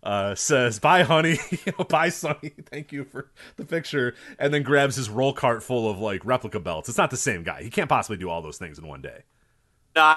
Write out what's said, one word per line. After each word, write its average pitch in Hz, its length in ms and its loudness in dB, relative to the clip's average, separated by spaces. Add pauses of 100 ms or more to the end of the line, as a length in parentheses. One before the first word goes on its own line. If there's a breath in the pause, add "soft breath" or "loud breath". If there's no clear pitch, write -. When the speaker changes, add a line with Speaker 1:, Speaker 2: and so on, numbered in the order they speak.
Speaker 1:
uh, 101 320 -2
says, 123 440 2
"Bye, 180 240 6
honey." 160 420 4
<laughs> - 60 -8 (140)
You 190 140 -4
know, 185 60 -2
"Bye, 165 240 2
Sunny. 151 400 -6 (200)
Thank 147 220 -14
you 143 140 -10
for - 260 -16 (240 loud breath)
the - 100 -14
picture." 143 500 -2 (220 loud breath)
And 143 160 2
then 147 80 2
grabs 139 360 4
his 123 120 -6
roll 131 240 0
cart 117 300 0
full 117 260 0
of, 95 80 -2
like, 101 280 -4
replica 113 340 -2
belts. 80 300 -6
It's - 80 -4
not 170 120 2
the 120 80 -6
same 98 260 -2
guy. 78 200 -8
He 117 80 -12
can't 165 180 -4
possibly 110 280 0
do 87 120 -6
all 85 140 -6
those 76 160 -14
things 78 180 -14
in 80 80 -18
one 69 160 -14
day. 67 220 -16 (720)
Speaker 2:
No, 156 220 8